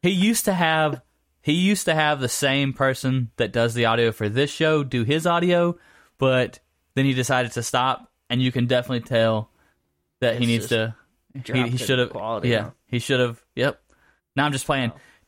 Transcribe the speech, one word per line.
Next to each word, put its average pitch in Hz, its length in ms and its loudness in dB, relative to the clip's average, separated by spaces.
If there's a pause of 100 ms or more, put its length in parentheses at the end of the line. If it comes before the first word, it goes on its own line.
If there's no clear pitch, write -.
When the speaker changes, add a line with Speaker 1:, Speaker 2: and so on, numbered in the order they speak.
Speaker 1:
He 180 80 2
used 202 360 2
to 196 80 2
have, 160 480 0 (380)
he 147 120 -2
used 185 320 2
to 165 100 2
have 151 260 2
the 127 80 -2
same 139 440 0
person 131 640 -2
that 110 160 -2
does 117 220 0
the 120 120 0
audio 113 240 2
for 107 180 -4
this 131 220 0
show 156 320 0
do 123 220 -2
his 151 200 0
audio, 175 540 2 (400)
but 127 400 0 (380)
then 135 80 2
he 135 100 2
decided 127 380 0
to 120 100 -4
stop, 127 480 -2 (180)
and 123 140 0
you 127 80 2
can 123 160 0
definitely 123 420 0
tell 113 420 0 (680)
that 120 160 0
he 120 60 -6
Speaker 2:
It's 120 80 2
Speaker 1:
needs 117 200 0
Speaker 2:
just - 20 -2
Speaker 1:
to, 113 240 0 (380)
he, 135 80 -14
Speaker 2:
dropped 131 160 -6 (120)
Speaker 1:
he - 40 -4
Speaker 2:
in 127 40 -2
Speaker 1:
should 123 240 0
have, 120 100 0
Speaker 2:
quality, 110 380 -4
Speaker 1:
yeah, 113 160 2
Speaker 2:
huh? - 60 -12 (180)
Speaker 1:
he 123 100 -2
should 127 220 0
have, 120 200 -2 (140)
yep. 135 260 -2 (560)
No, 139 60 0
I'm 147 100 0
just 131 140 -6
playing. 135 280 0
Speaker 2:
Oh. - 40 -20 (300)